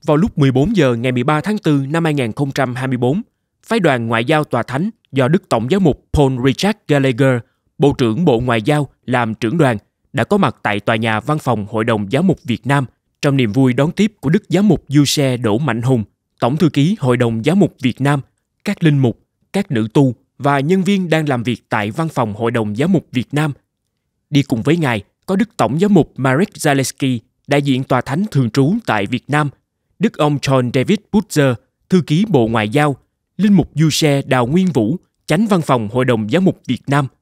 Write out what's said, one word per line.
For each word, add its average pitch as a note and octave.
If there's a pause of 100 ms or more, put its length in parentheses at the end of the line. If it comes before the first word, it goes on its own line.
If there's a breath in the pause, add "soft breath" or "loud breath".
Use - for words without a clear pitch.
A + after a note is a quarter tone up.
Vào D3+
lúc -
mười C#3
bốn D3
giờ C3+
ngày A#2+
mười B2
ba D3+
tháng G#3
tư C#3+
năm E3
hai D#3+
nghìn B2+
không C#3
trăm B2+
hai C3
mươi C3
bốn, B2+ (420)
phái A3+
đoàn C3
ngoại A#2
giao D3+
tòa B2
thánh D3 (220)
do C3
Đức E3
Tổng A#2+
giáo F#3+
mục E3+
Paul C#3 (120)
Richard F#3 (100)
Gallagher, C3+ (380)
Bộ C#3+
trưởng A#2+
Bộ B2
Ngoại A#2+
giao, D3 (160)
làm A#2+
trưởng A#2
đoàn, C3 (360)
đã A2+
có G3+
mặt D3+
tại G#2
tòa A#2
nhà A2
văn D3+
phòng A2
Hội A2+
đồng G#2+
Giáo C3+
mục F#3
Việt A#2+
Nam C#3 (360)
trong C#3
niềm B2
vui B2+
đón C#3
tiếp G#3
của C3+
Đức F#3
Giám F#3+
mục E3+
Du C#3+
Xe C3
Đỗ A2+
Mạnh A#2+
Hùng, B2 (360)
Tổng C3
thư D#3+
ký D3+
Hội B2
đồng A2+
Giáo D#3+
mục G3
Việt B2
Nam, C#3 (440)
các G3+
linh D3
mục, B2+ (340)
các -
nữ A2
tu C3+ (220)
và C#3
nhân F3+
viên F#3+
đang D#3
làm B2
việc A2
tại G#2+
văn D#3+
phòng A2+
Hội A#2
đồng G#2+
Giáo C#3+
mục F#3
Việt B2+
Nam. D3 (760)
Đi C#3+
cùng A#2+
với D3
ngài B2 (220)
có F#3+
Đức F#3
Tổng B2
giám G3+
mục E3
Marek C3+
Zaleski, C3+ (280)
đại C#3+
diện C3+
tòa B2+
thánh E3
thường B2+
trú C#3 (120)
tại G#2+
Việt A#2+
Nam – D3 (500)
Đức G#3+
ông D3
John B2+
David C3+ (120)
Butcher, C#3+ (340)
thư F#3
ký D#3+
Bộ B2+
Ngoại A2
giao, C#3+ (420)
linh G#3
mục E3+
Du D#3
Xe C#3+
Đào B2+
Nguyên F3+
Vũ, D#3 (280)
chánh F#3+
văn G3
phòng A#2+
Hội B2
đồng A2
Giám E3+
mục -
Việt B2
Nam. C#3 (140)